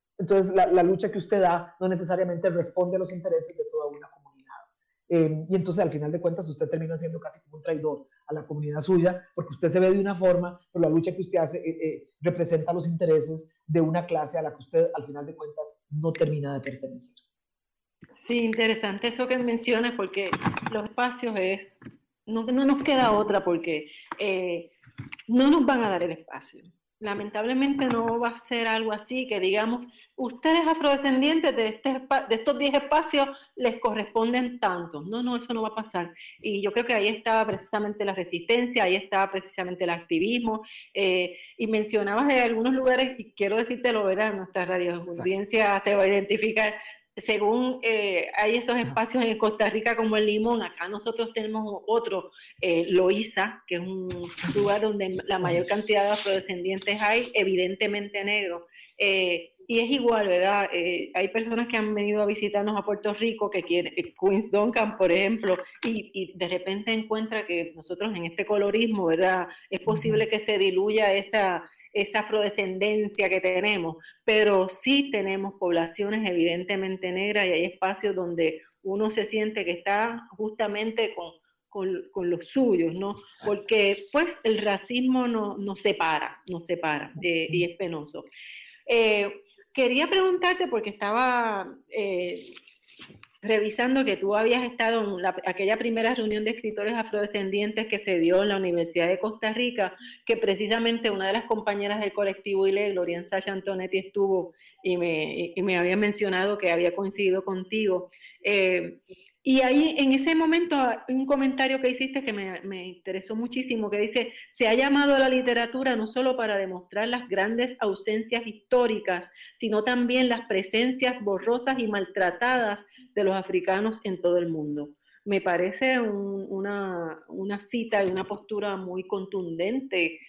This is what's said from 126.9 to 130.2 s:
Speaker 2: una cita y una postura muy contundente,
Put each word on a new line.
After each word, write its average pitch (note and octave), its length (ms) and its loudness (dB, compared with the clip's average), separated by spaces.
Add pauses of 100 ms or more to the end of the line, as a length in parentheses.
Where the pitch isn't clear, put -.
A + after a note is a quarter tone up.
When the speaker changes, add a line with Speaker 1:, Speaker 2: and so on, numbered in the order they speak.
Speaker 2:
una G3 340 -6
cita A3+ 420 -2
y F#3 80 0
una F#3+ 160 -2
postura G3+ 500 -6
muy F#3 300 -8
contundente, F#3 1200 -4